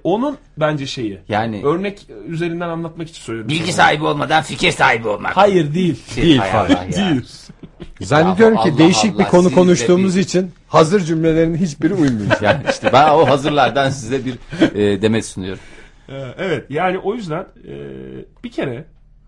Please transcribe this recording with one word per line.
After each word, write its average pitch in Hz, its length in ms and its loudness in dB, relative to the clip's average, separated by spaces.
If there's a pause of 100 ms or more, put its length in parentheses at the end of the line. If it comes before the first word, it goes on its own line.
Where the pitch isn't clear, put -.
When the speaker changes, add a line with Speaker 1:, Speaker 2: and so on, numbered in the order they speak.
Speaker 1:
onun 240 340 -2 (200)
bence 151 300 -2
şeyi. 104 320 -8 (100)
Speaker 2:
Yani 107 360 -4
Speaker 1:
Örnek 190 420 -4 (200)
üzerinden 170 420 -6
anlatmak 165 400 -8
için - 120 -20
söylüyorum 113 280 -8
Speaker 2:
bilgi 165 240 -2
Speaker 1:
sana. 165 120 2
Speaker 2:
sahibi 151 200 0
olmadan 151 380 0
fikir 175 280 -2
sahibi 120 360 0
olmak. 98 300 -4
Speaker 1:
Hayır, 180 360 4
değil. 170 280 -2 (140)
Speaker 2:
Şey, - 80 -4
Speaker 3:
Değil, 151 140 6
Speaker 2:
hay 98 120 0
Speaker 3:
hayır. 92 260 0
Speaker 2:
Allah 90 80 -4
ya. - 80 -8 (200)
Speaker 1:
Değil. 127 140 -2 (760)
Speaker 3:
Zannediyorum 180 560 4
Speaker 2:
Ya 190 60 0
Speaker 3:
ki 185 80 4
Speaker 2:
Allah 139 60 -2
Speaker 3:
değişik 180 420 4
bir 196 40 4
Speaker 2:
Allah, - 60 -2
Speaker 3:
konu 180 140 6
Speaker 2:
siz 180 80 4
de - 40 0
Speaker 3:
konuştuğumuz 180 600 4
Speaker 2:
bir 190 60 2
Speaker 3:
için 180 300 -2 (160)
hazır 160 340 4
cümlelerin 165 540 0
hiçbiri 165 380 -2
uymuyor. 131 420 2
Speaker 2:
<laughs> - 60 -4
Yani 123 280 2
işte 127 240 -2
ben 147 200 6
o 151 140 4
hazırlardan 139 600 2
size 120 360 -6
bir, 127 80 -6 (420)
e, 101 260 0
demet 110 240 0
sunuyorum. 95 340 -10 (500)
Speaker 1:
Ee, 131 40 -16 (240)
evet, 165 340 -6
yani 185 260 -2
o 196 180 -4
yüzden, 180 300 -8 (220)
e, 139 80 -14 (680)
bir 240 80 -12
kere 143 340 -8 (420)